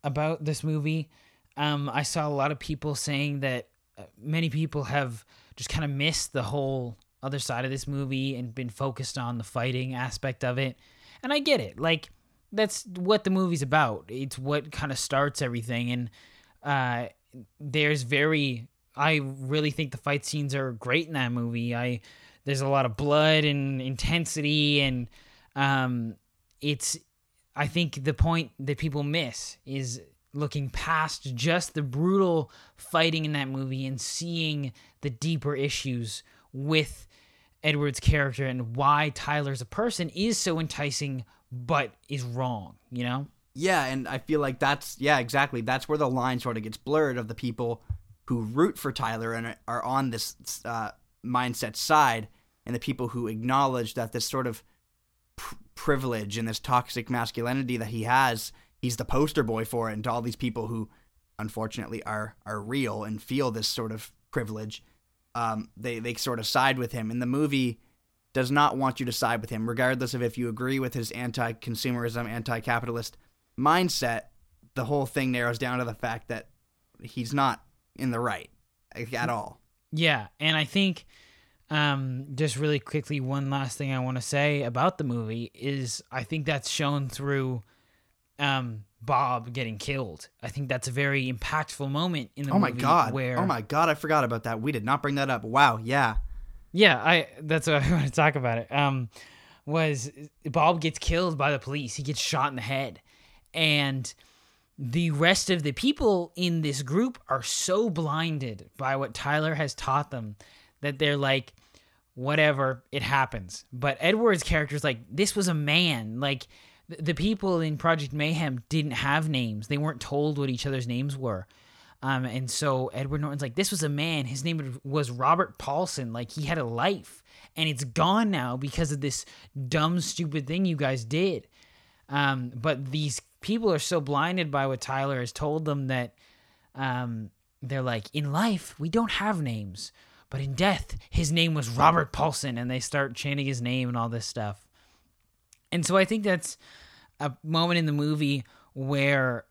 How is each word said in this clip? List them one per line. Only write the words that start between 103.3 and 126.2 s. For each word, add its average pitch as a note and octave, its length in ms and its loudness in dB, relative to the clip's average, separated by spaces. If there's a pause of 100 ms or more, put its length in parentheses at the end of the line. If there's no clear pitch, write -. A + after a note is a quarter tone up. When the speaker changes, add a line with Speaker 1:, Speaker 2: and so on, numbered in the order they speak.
Speaker 1:
And C#3+ 600 2 (680)
the D3 320 0
rest E3+ 400 4
of F3 140 2
the D3 80 0
people G#3+ 640 2
in E3+ 260 2
this C#3+ 200 0
group G3 360 2 (100)
are C3 140 0
so G#3 480 0
blinded D3+ 840 -2
by C3+ 200 0
what C3+ 160 -2
Tyler D#3 420 0
has D3 200 -2
taught C#3 380 0
them A2 240 -8 (460)
that C#3+ 180 -2
they're D3 160 4
like, C3+ 360 2 (640)
"Whatever, C3+ 800 2
it C#3 100 -2
happens." A#2+ 720 0
But C3 280 0
Edward's G#3 440 4
character's D3 400 0
like, B2 160 0 (100)
"This F3 240 2
was G3 140 2
a E3+ 60 2
man." D3 640 2
Like, C#3 260 -2 (420)
th-, E3 160 -10
the E3+ 80 0
people F#3 480 2
in D#3 160 0
Project D3+ 360 0
Mayhem D3+ 560 0
didn't D3+ 240 0
have C#3+ 360 2
names. A2+ 380 -2
They D3 120 -2
weren't D3+ 220 -2
told D3 380 0
what C#3 100 0
each B2+ 160 -4
other's C3+ 220 -2
names C3+ 320 -2
were. G#2+ 300 -4 (540)
Um, C3 220 0
and B2+ 240 -4
so C3 460 0
Edward C#3 260 -2
Norton's C#3+ 220 -4
like, A#2+ 140 -4
"This F#3+ 160 2
was E3 100 -2
a D#3 60 0
man. D3 380 0
His C3 180 -6
name C#3+ 400 -4
was C3+ 260 0
Robert C#3+ 480 2
Paulson. C#3 540 -2
Like, A#2+ 180 -6